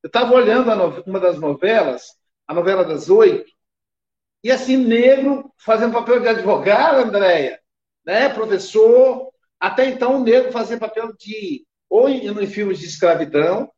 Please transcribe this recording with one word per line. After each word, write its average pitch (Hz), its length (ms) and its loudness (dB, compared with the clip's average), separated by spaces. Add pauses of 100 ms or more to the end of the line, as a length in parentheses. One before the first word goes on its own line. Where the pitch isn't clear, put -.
Eu - 80 -16
tava 233 240 2
olhando 233 380 2
a 214 40 2
nove-, 180 300 -4
uma 190 140 -8
das 180 200 0
novelas, 156 760 -2 (320)
a 151 60 -12
novela 175 320 0
das 147 240 -8
oito, 202 420 4 (920)
e 233 80 -2
assim, 254 260 0
negro 262 800 2
fazendo 220 360 -2
papel 240 280 0
de 214 60 -2
advogado, 220 720 0
Andréia, 190 600 0 (460)
né, 226 240 0
professor, 226 1040 2 (280)
até 254 280 0
então 254 300 -2
o 262 60 -2
negro 247 280 2
fazia 233 260 -8
papel 220 400 -8
de, 202 480 -12 (240)
ou 226 180 4
em, 254 200 -4
em 208 200 -6
filmes 202 320 -6
de 165 60 -14
escravidão 170 920 -2